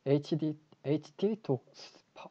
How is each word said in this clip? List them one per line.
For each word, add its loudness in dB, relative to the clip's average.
에이치디, 2
에이치티 0
독스 -4
파-, -16